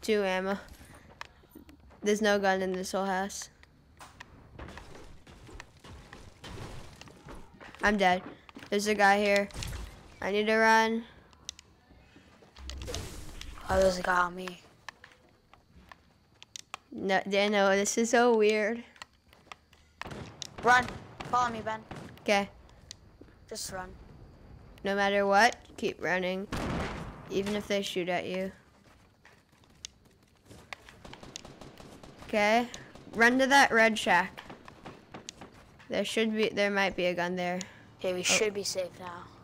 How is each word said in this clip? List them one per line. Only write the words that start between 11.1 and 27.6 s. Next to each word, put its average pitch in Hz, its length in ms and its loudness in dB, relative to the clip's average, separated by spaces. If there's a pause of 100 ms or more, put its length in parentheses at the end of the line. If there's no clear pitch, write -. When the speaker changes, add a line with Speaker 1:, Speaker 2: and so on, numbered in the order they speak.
Speaker 2:
Oh, 190 100 2
there's 185 200 4
a 180 40 -10
guy 180 180 2
on 180 140 -2
me. 185 260 -12 (2250)
Speaker 1:
No, 190 360 0
Daniel, 202 420 4
this 196 280 2
is 233 140 2
so 240 260 6
weird. 214 460 2 (1800)
Speaker 2:
Run. 247 220 6 (440)
Follow 247 220 0
me, 226 100 -8
Ben. 220 200 -6 (400)
Speaker 1:
Okay. 202 280 2 (1000)
Speaker 2:
Just - 220 -10
run. 185 180 -10 (960)
Speaker 1:
No 196 120 0
matter 202 300 4
what, 202 300 6 (200)
keep - 260 -4
running. 185 460 -2 (840)
Even 196 260 -2
if 208 120 -4